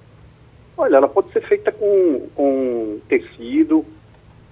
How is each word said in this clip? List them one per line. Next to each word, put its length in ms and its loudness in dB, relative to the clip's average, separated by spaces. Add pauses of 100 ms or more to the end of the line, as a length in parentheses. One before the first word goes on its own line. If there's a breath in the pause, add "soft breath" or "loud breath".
(760)
Olha, 200 4
ela 100 6
pode 240 -2
ser 160 -2
feita 240 -2
com, 640 0
com 720 -2
tecido, 800 -2 (680)